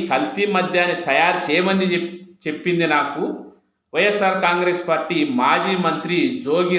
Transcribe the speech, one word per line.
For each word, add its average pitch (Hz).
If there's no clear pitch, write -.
కల్తీ 151
మద్యాన్ని 175
తయారు 170
చేయమని 185
చెప్-, -
చెప్పింది 165
నాకు 143
వైఎస్ఆర్ 190
కాంగ్రెస్ 175
పార్టీ 160
మాజీ 175
మంత్రి 165
జోగి 175